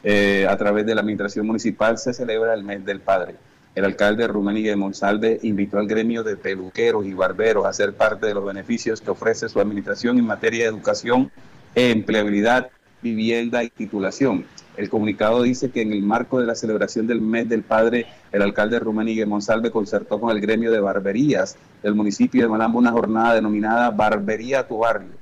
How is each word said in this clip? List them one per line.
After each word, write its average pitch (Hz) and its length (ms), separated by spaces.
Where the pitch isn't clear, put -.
Eh, 101 420
a 95 120
través 104 260
de 113 100
la 107 60
administración 104 460
municipal 110 500
se 120 160
celebra 113 400
el 104 120
mes 98 200
del 98 160
padre. 92 360
El 98 120
alcalde 107 420
Ruménigue 104 480
Monsalve 104 680
invitó 101 360
al 104 80
gremio 113 360
de 107 140
peluqueros 98 680
y 95 80
barberos 95 500
a 98 80
ser 101 220
parte 107 320
de 104 80
los 98 100
beneficios 107 560
que - 100
ofrece 113 380
su - 100
administración 101 600
en 117 80
materia 113 380
de 113 40
educación, 113 640
empleabilidad, 110 920
vivienda 117 640
y 117 60
titulación. 104 760
El 104 140
comunicado 107 520
dice 123 280
que 120 100
en 110 120
el 104 100
marco 117 360
de 123 60
la 117 100
celebración 107 520
del 117 160
mes 113 260
del 113 140
padre, 113 440
el 98 120
alcalde 107 360
Ruménigue 110 460
Monsalve 110 460
concertó 104 500
con 117 100
el 107 100
gremio 113 300
de 113 100
barberías 98 760
del 104 120
municipio 107 480
de 117 60
Malambo 113 300
una 120 140
jornada 113 420
denominada 110 560
Barbería 107 720
a 123 60
tu 117 120
barrio. 107 440